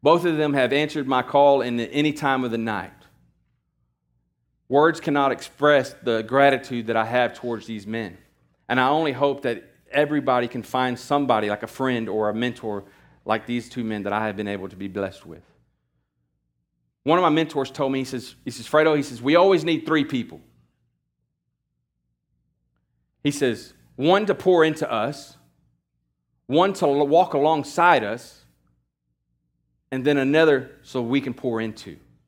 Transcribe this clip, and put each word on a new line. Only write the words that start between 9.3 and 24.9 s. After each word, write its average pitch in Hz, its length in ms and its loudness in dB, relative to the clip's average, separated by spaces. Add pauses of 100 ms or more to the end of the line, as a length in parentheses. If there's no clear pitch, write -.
that 120 280 -6 (200)
everybody 135 580 0
can 117 140 -8
find 127 360 -4
somebody 123 520 0
like 104 120 -4
a 113 40 -10
friend 123 420 -4
or 107 220 -2
a 107 40 -4
mentor 110 500 -6 (420)
like 107 180 -2
these 120 240 -6
two 123 160 -8
men 107 200 -6
that 101 100 -4
I 107 120 -2
have 101 120 -6
been 104 100 -6
able 98 220 -8
to 98 60 -20
be 98 120 -12
blessed 95 380 -8
with. 80 160 -20 (1600)
One 160 160 2
of 180 40 2
my 165 80 4
mentors 151 400 -2
told 139 220 -4
me, 135 80 -2
he 131 40 -4
says, 127 300 -12 (100)
he 123 60 -8
says, 113 180 -14
"Fredo," 156 260 4
he 147 80 0
says, 120 200 -10
"we 139 120 2
always 180 300 6
need 160 220 -2
three 156 180 2
people." 117 380 -8 (2750)
He 147 60 0
says, 127 420 -6 (240)
"One 185 300 2
to 190 80 0
pour 175 320 2
into 156 240 -4